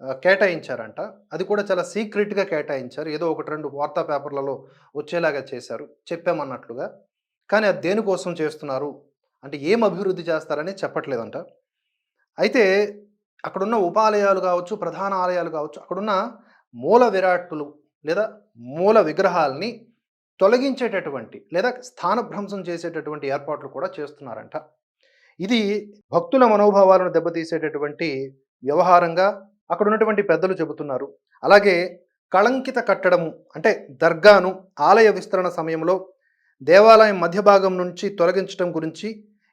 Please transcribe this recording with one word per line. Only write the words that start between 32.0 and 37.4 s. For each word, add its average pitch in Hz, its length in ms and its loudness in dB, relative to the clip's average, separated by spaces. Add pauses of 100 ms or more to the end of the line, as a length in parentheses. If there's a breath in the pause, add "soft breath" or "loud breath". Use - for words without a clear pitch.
కళంకిత 254 460 0 (100)
కట్టడము, 175 460 0 (220)
అంటే 196 340 -2
దర్గాను 175 760 6 (160)
ఆలయ 208 300 6
విస్తరణ 185 380 -2
సమయంలో 165 600 -4 (540)
దేవాలయం 208 580 8
మధ్య 175 200 0